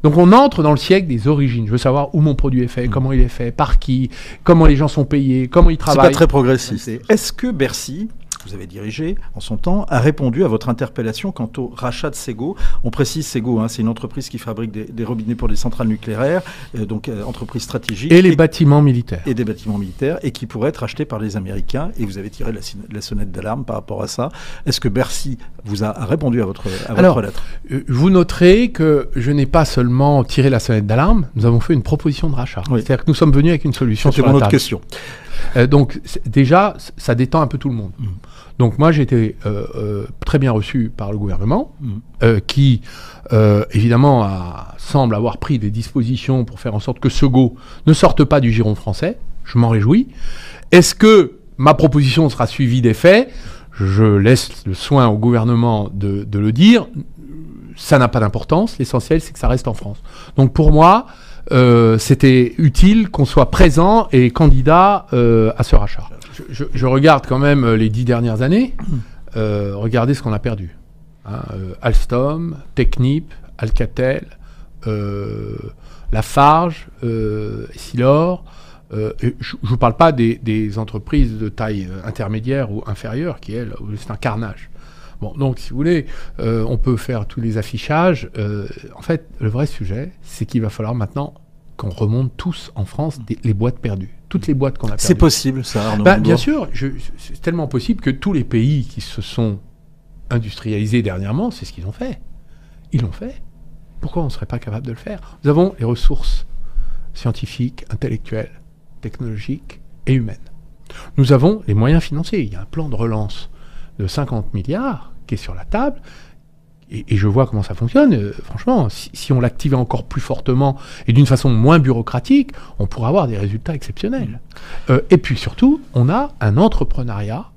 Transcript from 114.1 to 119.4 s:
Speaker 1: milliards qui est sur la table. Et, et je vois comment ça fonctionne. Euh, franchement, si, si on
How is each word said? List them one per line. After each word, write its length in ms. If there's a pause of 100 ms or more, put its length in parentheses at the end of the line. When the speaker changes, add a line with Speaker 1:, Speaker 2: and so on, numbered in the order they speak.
Speaker 1:
milliards 580 (140)
qui 80
est 40
sur 160
la 100
table. 360 (920)
Et, 180
et 80
je 100
vois 200
comment 160
ça 120
fonctionne. 380
Euh, 200 (100)
franchement, 480
si, 240
si 180
on 80